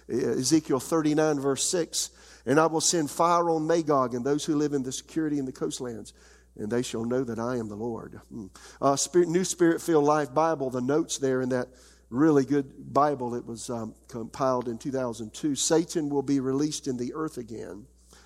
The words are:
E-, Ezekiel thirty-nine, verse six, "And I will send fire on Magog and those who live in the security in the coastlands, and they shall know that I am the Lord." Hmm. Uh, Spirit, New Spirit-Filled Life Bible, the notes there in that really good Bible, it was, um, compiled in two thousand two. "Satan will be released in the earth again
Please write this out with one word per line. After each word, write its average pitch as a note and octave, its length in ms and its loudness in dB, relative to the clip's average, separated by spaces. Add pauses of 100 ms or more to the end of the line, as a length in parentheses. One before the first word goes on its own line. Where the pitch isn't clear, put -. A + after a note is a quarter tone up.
E-, A#2 140 0
Ezekiel C3 560 2
thirty-nine, D3+ 600 2
verse C3+ 300 0
six, - 400 -2 (340)
"And C3+ 160 4
I D#3+ 60 6
will D#3 160 0
send D3+ 300 0
fire E3+ 400 4
on D#3 160 0
Magog C#3+ 480 2
and A#2+ 100 -4
those C#3+ 200 0
who D#3+ 100 0
live D3 180 0
in C#3+ 80 0
the B2+ 100 -6
security D3+ 460 -4
in C#3 80 -4
the C3 60 -8
coastlands, B2 640 -8 (440)
and G#2+ 140 -6
they A#2+ 100 2
shall A#2 240 -4
know B2+ 180 0
that A#2 140 -6
I A#2+ 200 -4
am A2+ 100 -6
the G#2 80 -10
Lord." A2 440 -8 (120)
Hmm. G#2+ 160 -12 (340)
Uh, C#3 140 4
Spirit, F3 320 2
New F3 160 2
Spirit-Filled E3 600 4
Life D3 300 2
Bible, D3+ 380 2
the B2+ 100 -2
notes C#3+ 380 0
there C3 200 2
in B2+ 100 -2
that B2+ 200 -2 (400)
really C#3+ 360 4
good C3+ 460 -4
Bible, C3 440 2
it A#2+ 100 -8
was, A#2 240 -12
um, A2+ 240 -6 (140)
compiled B2 600 -2
in A#2 120 -6
two C#3+ 120 -8
thousand A#2 440 -6
two. D#3 180 -2
"Satan D#3+ 560 0
will C#3+ 140 0
be C#3 160 2
released C#3 480 -2
in B2+ 100 -4
the B2 160 -6
earth D#3 240 -8
again G#2+ 480 -12 (400)